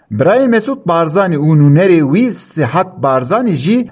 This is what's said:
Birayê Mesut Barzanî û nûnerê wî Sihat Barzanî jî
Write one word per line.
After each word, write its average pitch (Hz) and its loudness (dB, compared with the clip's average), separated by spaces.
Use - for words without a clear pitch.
Birayê 190 0
Mesut 233 -2
Barzanî 170 0
û 151 0
nûnerê 165 4
wî 233 0
Sihat 160 -4
Barzanî 143 0
jî 202 -2